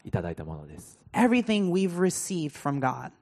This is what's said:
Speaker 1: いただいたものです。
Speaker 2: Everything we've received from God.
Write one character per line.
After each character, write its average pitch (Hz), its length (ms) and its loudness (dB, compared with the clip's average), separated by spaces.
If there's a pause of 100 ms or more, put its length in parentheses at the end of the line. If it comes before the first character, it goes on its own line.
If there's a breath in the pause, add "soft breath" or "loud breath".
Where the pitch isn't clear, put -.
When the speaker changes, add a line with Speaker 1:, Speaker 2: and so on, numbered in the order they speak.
Speaker 1:
い - 60 -14
た - 120 -2
だ 87 80 -4
い 82 60 -6
た 78 80 -10
も 80 120 -8
の 76 100 -12
で 76 120 -18
す。 - 200 -20 (140)
Speaker 2:
Everything 226 580 4
we've 175 280 2
received 175 540 0
from 143 280 -2
God. 127 420 -2